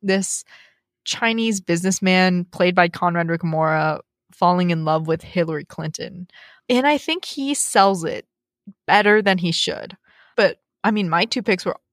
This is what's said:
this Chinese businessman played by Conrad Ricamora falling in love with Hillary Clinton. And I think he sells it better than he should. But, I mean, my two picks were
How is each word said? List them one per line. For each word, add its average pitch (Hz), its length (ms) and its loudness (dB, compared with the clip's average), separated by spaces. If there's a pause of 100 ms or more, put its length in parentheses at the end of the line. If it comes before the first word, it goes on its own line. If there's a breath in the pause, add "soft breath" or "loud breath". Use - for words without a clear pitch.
this 190 400 -2 (600 soft breath)
Chinese 226 540 -2
businessman 185 840 2
played 180 300 0
by 180 120 4
Conrad 170 400 -2
Ricamora 156 720 0 (320)
falling 180 380 2
in 165 160 -2
love 160 220 0
with 160 160 -2
Hillary 160 420 -4
Clinton. - 640 -12 (420 loud breath)
And 247 160 2
I 294 140 2
think 330 260 -6
he 277 300 -4
sells 196 480 2
it - 240 -8 (600)
better 208 360 4
than 190 160 2
he 170 120 -2
should. - 460 -6 (380 soft breath)
But, 202 240 2 (240)
I 208 80 0
mean, 208 180 0
my 170 160 2
two 233 160 -4
picks 190 240 -2
were - 120 -6 (160)